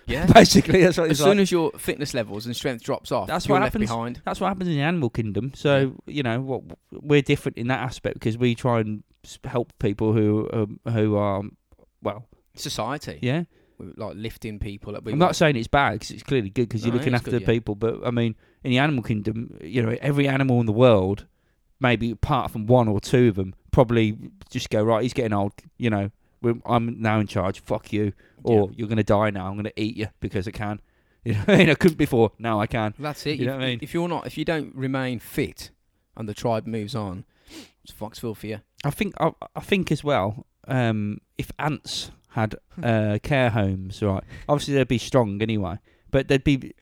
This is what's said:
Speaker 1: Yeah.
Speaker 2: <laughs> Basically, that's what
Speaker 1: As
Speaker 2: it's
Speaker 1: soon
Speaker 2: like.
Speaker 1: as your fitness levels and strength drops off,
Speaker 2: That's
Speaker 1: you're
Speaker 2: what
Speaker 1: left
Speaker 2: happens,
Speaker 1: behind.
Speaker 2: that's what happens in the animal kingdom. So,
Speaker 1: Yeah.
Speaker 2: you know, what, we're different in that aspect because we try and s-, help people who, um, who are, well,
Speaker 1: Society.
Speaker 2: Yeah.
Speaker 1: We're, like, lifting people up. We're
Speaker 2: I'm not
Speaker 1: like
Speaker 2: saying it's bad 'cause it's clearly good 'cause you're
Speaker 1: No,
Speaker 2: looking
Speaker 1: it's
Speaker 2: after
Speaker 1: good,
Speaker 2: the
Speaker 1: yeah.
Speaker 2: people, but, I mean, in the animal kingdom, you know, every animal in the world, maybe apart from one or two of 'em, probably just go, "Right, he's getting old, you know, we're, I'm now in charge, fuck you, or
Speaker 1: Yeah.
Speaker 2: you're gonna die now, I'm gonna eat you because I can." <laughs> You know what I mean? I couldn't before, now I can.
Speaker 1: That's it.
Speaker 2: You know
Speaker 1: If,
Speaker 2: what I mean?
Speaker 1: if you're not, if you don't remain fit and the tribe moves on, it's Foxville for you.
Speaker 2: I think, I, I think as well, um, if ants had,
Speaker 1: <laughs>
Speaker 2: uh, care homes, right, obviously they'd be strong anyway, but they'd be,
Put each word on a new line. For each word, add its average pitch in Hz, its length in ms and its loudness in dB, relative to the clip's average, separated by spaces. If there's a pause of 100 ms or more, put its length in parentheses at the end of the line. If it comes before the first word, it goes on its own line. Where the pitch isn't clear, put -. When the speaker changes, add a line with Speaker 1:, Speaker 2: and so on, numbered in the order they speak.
Speaker 1:
Yeah. 123 200 -2
Speaker 2:
<laughs> 180 80 8
Basically, 190 500 10
that's 175 140 4
what 170 80 2
Speaker 1:
As 160 60 0
Speaker 2:
it's 139 100 2
Speaker 1:
soon 147 80 6
Speaker 2:
like. 202 100 6
Speaker 1:
as 190 120 4
your 165 200 2
fitness - 420 -6
levels 107 320 -4
and 120 100 -6
strength 127 280 -6
drops - 280 -6
off, 117 160 -2
Speaker 2:
That's 170 200 -4
Speaker 1:
you're 196 80 4
Speaker 2:
what 185 80 4
Speaker 1:
left - 100 0
Speaker 2:
happens, 208 160 -2
Speaker 1:
behind. - 360 -6
Speaker 2:
that's 185 140 -6
what 190 100 -2
happens 185 200 -4
in 160 60 0
the 143 60 0
animal 143 280 0
kingdom. 110 460 -4
So, 139 400 2 (100)
Speaker 1:
Yeah. - 80 -14
Speaker 2:
you 143 100 -4
know, 117 180 -2
what, 131 200 -6 (300)
we're 147 300 2
different 143 360 -2
in 120 100 -4
that 127 140 -2
aspect 120 340 -6
because 113 220 -4
we 123 160 2
try 117 280 0
and 107 220 -6 (220)
s-, - 200 -20
help 127 340 -4
people 107 340 0
who, 107 400 2
um, 107 260 -4 (140)
who 107 220 2
are, 101 260 0 (600)
well, 110 260 -8 (280)
Speaker 1:
Society. 117 680 -8
Speaker 2:
Yeah. 135 220 -2 (360)
Speaker 1:
We're, 98 160 -16
like, 98 200 -10
lifting 107 440 -12
people 104 360 -10
up. - 80 -12
We're 113 100 -6
Speaker 2:
I'm 143 60 0
not 175 80 6
Speaker 1:
like 151 80 0
Speaker 2:
saying 151 200 4
it's 117 120 -4
bad 120 340 2
'cause - 100 -12
it's 110 120 -16
clearly 120 260 -2
good 113 200 0
'cause 110 160 -4
you're 117 80 2
Speaker 1:
No, 120 60 0
Speaker 2:
looking 127 140 0
Speaker 1:
it's 120 80 0
Speaker 2:
after - 100 -8
Speaker 1:
good, 120 100 0
Speaker 2:
the 95 100 -12
Speaker 1:
yeah. 117 60 4
Speaker 2:
people, 104 180 -4
but, 110 300 -2
I 123 60 -2
mean, 117 240 0 (280)
in 135 80 -2
the 123 60 4
animal 139 260 2
kingdom, 110 580 -4
you 110 200 -2
know, 113 200 -2
every 143 260 2
animal 135 320 2
in 117 60 2
the 110 80 0
world, 104 520 6 (540)
maybe 120 320 2
apart 120 400 -2
from 107 160 -6
one 123 200 6
or 104 120 0
two 123 300 4
of 98 100 0
'em, 95 160 -6 (160)
probably 113 460 2 (320)
just - 200 -8
go, 107 140 2
"Right, 110 200 2
he's 127 100 -2
getting 113 200 -2
old, 101 200 0 (240)
you 123 120 0
know, 101 220 0 (300)
we're, 120 140 2 (100)
I'm 117 360 0
now 110 180 2
in 104 80 0
charge, 98 340 -4
fuck - 300 -6
you, 104 220 -2 (300)
or 110 260 4
Speaker 1:
Yeah. - 80 -14
Speaker 2:
you're 110 100 -6
gonna 110 160 0
die 107 280 2
now, 95 160 -8
I'm 98 80 -8
gonna 104 200 -6
eat 107 220 -4
you 104 100 -6 (120)
because 101 280 -6
I 107 40 -8
can." 107 340 -8
<laughs> - 40 -20 (360)
You 113 80 -2
know 104 60 0
what 101 120 0
I 202 60 8
mean? 170 120 8
I 147 60 6
couldn't 165 220 4
before, 117 400 2
now 110 220 -2
I 107 80 0
can. 107 320 -4
Speaker 1:
That's 143 260 -10
it. 147 140 -4
Speaker 2:
You - 60 0
know 131 80 -2
Speaker 1:
If, 135 60 -8
Speaker 2:
what 127 40 -4
I 131 60 -2
mean? 120 120 -4
Speaker 1:
if 139 120 -10
you're 170 160 -2
not, 156 180 -6
if - 100 -10
you 156 60 -4
don't 156 320 -4
remain 131 440 -4
fit - 520 -8 (460)
and 110 100 -8
the 104 60 -8
tribe 110 340 -4
moves 110 280 -6
on, 98 280 -8 (580)
it's - 120 -20
Foxville 110 420 -10
for - 120 -14
you. 107 120 -10 (240)
Speaker 2:
I 143 60 -2
think, 196 320 -4
I, 160 100 0 (240)
I 160 60 -8
think 185 280 0
as 151 140 -2
well, 117 420 -2 (220)
um, 110 520 -2 (180)
if - 200 -8
ants - 540 -6 (200)
had, 110 240 -2 (140)
Speaker 1:
<laughs> - 140 -12
Speaker 2:
uh, 107 400 0
care 131 280 2
homes, 95 500 -2
right, 98 200 0 (280)
obviously 143 240 0
they'd 135 160 4
be 120 80 2
strong 107 440 2
anyway, 104 380 -2 (320)
but 135 160 0
they'd 139 160 2
be, 139 380 0